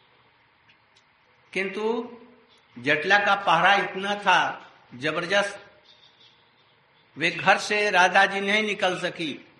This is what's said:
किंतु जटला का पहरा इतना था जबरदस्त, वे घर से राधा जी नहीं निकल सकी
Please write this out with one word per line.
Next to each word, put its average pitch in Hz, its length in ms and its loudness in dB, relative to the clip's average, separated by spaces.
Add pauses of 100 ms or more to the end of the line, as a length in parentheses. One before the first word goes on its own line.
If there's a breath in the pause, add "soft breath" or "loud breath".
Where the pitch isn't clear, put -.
(1500)
किंतु 214 640 -6 (600)
जटला 151 400 2
का 202 160 2
पहरा 180 400 4
इतना 196 400 -4
था 175 560 0 (240)
जबरदस्त, 170 720 -4 (1500)
वे 160 140 -2
घर 175 280 2
से 208 320 -2
राधा 185 360 4
जी 196 140 -4
नहीं 202 220 0
निकल 190 360 -2
सकी 160 600 -8